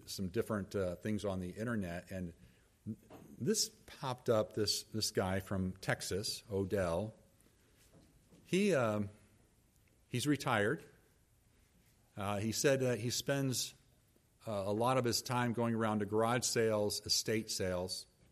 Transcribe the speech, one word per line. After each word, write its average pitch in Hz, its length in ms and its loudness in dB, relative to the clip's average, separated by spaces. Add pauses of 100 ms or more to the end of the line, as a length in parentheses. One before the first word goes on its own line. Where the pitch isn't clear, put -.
some 92 240 -6
different, 104 460 -2
uh, 92 200 0
things 104 300 -2
on 95 140 -2
the 90 100 -4
internet, 95 640 -4
and 90 220 -6 (1080)
this 196 300 0 (300)
popped 127 300 -2
up, 110 240 4
this, - 300 0 (100)
this 107 180 -2
guy 98 280 2
from 95 420 0
Texas, - 720 -2
Odell. 98 600 0 (1300)
He, 190 280 2
um, 107 360 2 (1000)
he's 123 200 -2
retired. 147 560 2 (1300)
Uh, 104 220 -2
he 107 160 -2
said 135 280 4
that 123 180 0
he 117 100 -2
spends, 135 640 -2 (720)
uh, 104 180 -2
a 104 60 0
lot 117 260 2
of 127 60 4
his 117 180 0
time 123 300 0
going 117 240 0
around 110 240 2
to 104 60 0
garage 113 400 2
sales, 107 600 2
estate - 460 0
sales. 92 540 -2 (260)